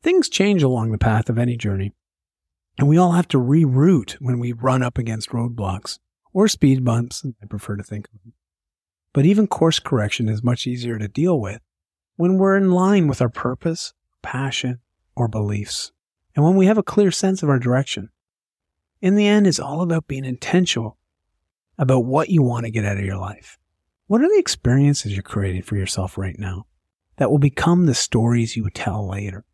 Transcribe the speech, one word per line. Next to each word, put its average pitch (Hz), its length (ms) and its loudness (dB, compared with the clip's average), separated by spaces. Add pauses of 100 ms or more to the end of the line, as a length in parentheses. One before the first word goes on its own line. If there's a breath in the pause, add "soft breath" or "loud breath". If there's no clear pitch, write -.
Things 349 280 2
change 190 340 2
along 117 280 0
the 107 60 -4
path 110 320 2
of 113 80 0
any 120 200 -2
journey, 101 340 -4 (840)
and 143 100 4
we 151 100 6
all 175 140 4
have 170 160 2
to - 100 0
reroute 135 840 4
when 123 180 -2
we 120 140 -6
run 127 280 0
up 120 160 -4
against 113 340 -6
roadblocks, 117 680 -6 (340)
or 202 140 2
speed 131 380 2
bumps, 117 400 -2
as 127 80 -8 (100)
I - 20 -20
prefer 104 300 -10
to 101 80 -10
think 101 240 -12
of 107 160 -20
them. 110 80 -20 (800)
But 139 140 2
even 202 220 4
course 165 320 2
correction 107 500 -2
is 110 120 -2
much 123 240 -2
easier 120 320 -6
to 104 120 -6
deal 170 320 0
with 101 180 -8 (560)
when 185 220 2
we're 190 180 4
in 196 160 4
line 180 380 4
with 135 120 -2
our 123 60 2
purpose, 127 680 -6 (280)
passion, 127 580 -6 (340)
or 123 140 -2
beliefs, 104 640 -6 (420)
and 147 120 2
when 180 100 4
we 190 120 4
have 214 100 4
a 202 60 0
clear 202 280 2
sense 190 320 -2
of 147 60 0
our 135 100 2
direction. 120 520 -4 (920)
In 190 140 2
the 208 120 4
end, 208 180 6
it's 165 140 2
all 143 220 -6
about 170 260 -2
being 135 160 -8
intentional 127 760 -2 (800)
about 131 280 2
what 143 240 0
you 170 120 4
want 117 240 0
to 113 60 -8
get 110 140 -2
out 101 100 -2
of 98 80 -4
your 98 140 -4
life. 95 400 -12 (500)
What 226 140 2
are 330 80 2
the 415 100 4
experiences 139 720 0
you're 98 120 -6
creating 92 400 -4
for - 120 -8
yourself 95 420 -6
right 95 220 -8
now 95 260 -8 (520)
that 123 120 0
will 143 100 2
become 170 480 2
the 131 60 2
stories 117 640 0
you 104 140 -4
tell 104 360 -6
later? 98 380 -8 (100)